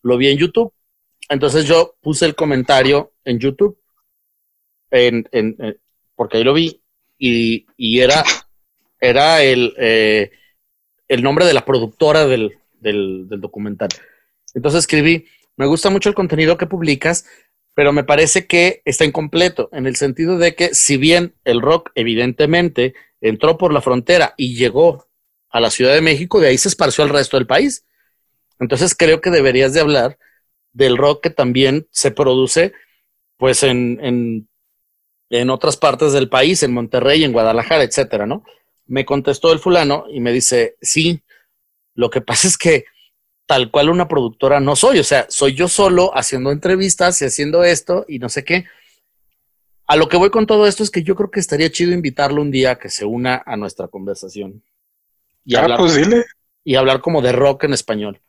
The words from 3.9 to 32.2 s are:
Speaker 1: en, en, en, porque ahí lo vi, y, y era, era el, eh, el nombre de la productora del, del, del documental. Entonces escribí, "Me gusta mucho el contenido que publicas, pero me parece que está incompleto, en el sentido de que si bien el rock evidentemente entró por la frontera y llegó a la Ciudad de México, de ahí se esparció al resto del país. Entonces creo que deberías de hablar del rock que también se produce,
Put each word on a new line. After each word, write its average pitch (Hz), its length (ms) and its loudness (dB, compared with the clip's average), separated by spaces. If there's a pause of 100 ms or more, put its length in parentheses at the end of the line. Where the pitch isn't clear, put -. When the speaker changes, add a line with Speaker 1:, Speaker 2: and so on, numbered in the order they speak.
Speaker 1:
en, 120 400 2
en, 110 280 -2
en, 110 180 -10 (380)
porque 110 220 -4
ahí 113 60 0
lo 135 100 2
vi, 160 280 -2 (360)
y, 117 500 -2 (100)
y 117 220 -2
era, 143 240 2 (760)
era 143 440 2
el, 123 340 0
eh, 110 540 0 (760)
el 127 160 0
nombre 147 220 2
de 170 80 4
la 127 120 0
productora 147 600 0
del, 117 320 -2 (220)
del, 95 480 -6
del 101 140 -12
documental. 104 480 -10 (640)
Entonces 143 260 -2
escribí, 156 460 -2 (320)
"Me 135 80 -2
gusta 160 240 0
mucho 196 200 0
el 202 60 -4
contenido 160 420 0
que 180 80 -4
publicas, 160 600 -4 (500)
pero 143 160 2
me 143 120 0
parece 147 440 2
que 175 380 0
está 147 200 0
incompleto, 160 680 -2
en 131 140 -8
el 127 100 -4
sentido 165 420 -2
de 170 180 0
que 175 180 -2
si - 240 0
bien 170 460 2
el 120 180 0
rock 160 340 0
evidentemente 127 1000 0 (280)
entró 127 360 0
por 170 160 0
la 135 80 0
frontera 131 560 0
y 123 180 -6
llegó 131 520 0 (420)
a 120 100 -4
la 117 100 2
Ciudad 127 240 2
de 156 80 4
México, 160 380 0
de 156 80 4
ahí 127 100 4
se 190 120 -2
esparció 151 340 0
al 143 60 0
resto 139 280 0
del 123 100 0
país. 156 380 -2 (760)
Entonces 139 360 -2
creo 160 240 4
que 185 100 -2
deberías 135 440 2
de 160 80 2
hablar 143 360 0 (560)
del 123 240 2
rock 143 260 0
que 147 80 -2
también 131 600 0
se - 200 -2
produce, 131 640 0 (640)